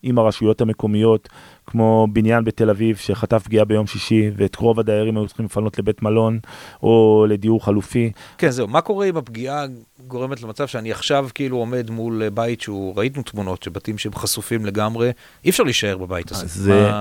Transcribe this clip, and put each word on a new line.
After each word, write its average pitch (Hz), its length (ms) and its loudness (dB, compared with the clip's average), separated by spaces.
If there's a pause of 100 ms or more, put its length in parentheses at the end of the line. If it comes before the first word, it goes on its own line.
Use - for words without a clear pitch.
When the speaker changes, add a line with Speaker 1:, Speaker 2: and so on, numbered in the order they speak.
Speaker 1:
עם 123 160 2
הרשויות 110 420 2
המקומיות, 110 680 2 (380)
כמו 110 460 4
בניין 113 300 2
בתל 110 260 2
אביב 107 280 0
שחטף - 460 -2
פגיעה 107 220 2
ביום 107 220 0
שישי, 107 480 0
ואת 101 200 0
רוב 113 240 2
הדיירים 107 380 0
היו 104 100 -2
צריכים 113 180 -8
לפנות 107 340 -4
לבית 104 220 -2
מלון 113 380 2 (440)
או 110 460 8
לדיור 107 360 0
חלופי. 107 460 0 (260)
Speaker 2:
כן, 165 120 2
זהו. 123 180 -2
מה 135 140 2
קורה 202 240 -2
אם 175 120 -2
הפגיעה 131 480 -6 (420)
גורמת 127 360 -8
למצב 117 240 -6
שאני 113 240 -8
עכשיו 139 440 -2
כאילו 131 220 -4
עומד 120 320 -4
מול, 113 340 -4
אה, 107 60 -2
בית 117 320 -4
שהוא, 98 360 -8
ראינו 135 260 -2
תמונות 95 400 -8
של 95 80 -10
בתים 104 260 -8
שהם 107 180 -8
חשופים 110 500 -6
לגמרי, 110 460 -2 (340)
אי 175 40 4
אפשר 214 140 0
להישאר 104 340 -2
בבית 90 340 -8
הזה. - 140 -8
Speaker 1:
אז, 98 220 -4
Speaker 2:
מה, 101 80 6
Speaker 1:
אה, 104 140 6 (120)